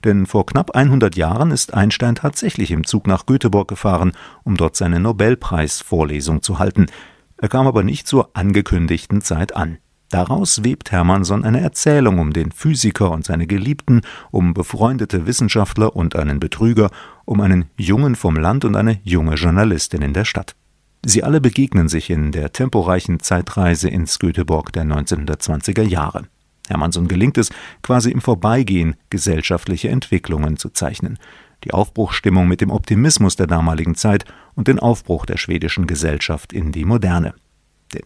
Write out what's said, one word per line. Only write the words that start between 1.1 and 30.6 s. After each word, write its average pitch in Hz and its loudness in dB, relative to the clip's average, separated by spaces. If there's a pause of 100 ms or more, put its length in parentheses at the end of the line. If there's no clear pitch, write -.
Jahren 98 0
ist - -4
Einstein 110 2
tatsächlich 143 -4
im 80 0
Zug - -2
nach 95 0
Göteborg 107 2
gefahren, 92 0 (320)
um 98 0
dort 82 0
seine 85 0
Nobelpreisvorlesung 80 0
zu - -4
halten. 92 2 (500)
Er - -4
kam 131 0
aber 117 2
nicht 120 -4
zur - 0
angekündigten 95 0
Zeit 90 -4
an. 80 -4 (340)
Daraus 107 -2
webt - -2
Hermansson 95 2
eine 117 2
Erzählung 143 2
um 76 0
den 78 -2
Physiker 110 0
und 80 -4
seine 85 -2
Geliebten, 110 0 (300)
um 87 2
befreundete 98 -2
Wissenschaftler 110 0
und 82 -2
einen 71 0
Betrüger, 110 2 (360)
um 101 0
einen 92 4 (120)
Jungen 113 2
vom 85 0
Land 92 0
und 104 2
eine 107 2
junge 80 2
Journalistin 85 2
in 71 -2
der 95 0
Stadt. - -8 (500)
Sie 110 2
alle 151 2
begegnen 127 2
sich 80 -4
in 76 0
der 73 -4
temporeichen 92 0
Zeitreise 90 0
ins - -2
Göteborg 82 -2
der 82 -2
neunzehnhundertzwanziger 76 -2
Jahre. 90 -2 (440)
Hermansson 82 -2
gelingt 98 0
es, 117 0 (320)
quasi 123 2
im 123 -2
Vorbeigehen 98 0 (160)
gesellschaftliche 90 -2
Entwicklungen 78 -2
zu - -10